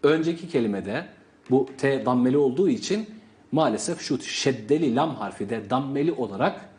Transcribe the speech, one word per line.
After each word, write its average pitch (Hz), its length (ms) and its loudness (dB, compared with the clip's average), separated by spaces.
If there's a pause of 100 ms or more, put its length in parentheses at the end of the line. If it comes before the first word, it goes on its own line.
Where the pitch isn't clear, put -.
Önceki 160 460 2
kelimede 107 560 -2 (440)
bu 131 280 4
T 135 280 0
dammeli 123 320 4
olduğu 143 320 4
için 208 400 -2 (420)
maalesef 156 500 0
şu 131 200 -2
şeddeli 127 760 0
lam 147 200 0
harfi 101 340 -8
de 107 200 -6
dammeli 139 420 0
olarak 120 680 -4